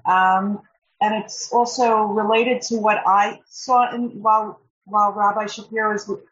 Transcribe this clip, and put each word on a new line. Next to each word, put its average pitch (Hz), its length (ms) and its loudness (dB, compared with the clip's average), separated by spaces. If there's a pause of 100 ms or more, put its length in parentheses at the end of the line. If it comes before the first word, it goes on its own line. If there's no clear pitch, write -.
um, 190 560 2 (380)
and 214 240 0
it's - 300 -10
also 240 520 2
related 226 580 0
to 233 140 -4
what 214 280 2
I 208 400 2
saw 247 480 0
in, 240 300 -8
while, 214 360 0 (260)
while 208 260 0
Rabbi 208 340 0
Shapiro 214 480 -4
was, 202 180 -6 (200)